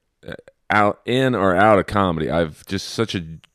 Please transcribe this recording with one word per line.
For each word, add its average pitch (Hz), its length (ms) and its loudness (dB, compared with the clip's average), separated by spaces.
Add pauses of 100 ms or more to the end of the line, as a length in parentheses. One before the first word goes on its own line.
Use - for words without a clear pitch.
(260)
uh, - 80 -14 (340)
out, 104 380 2
in 127 280 0
or 92 220 2
out 104 220 6
of 85 80 0
comedy. 85 440 -2
I've 80 360 -4
just 95 240 -8
such 113 240 -4
a 87 100 -4 (300)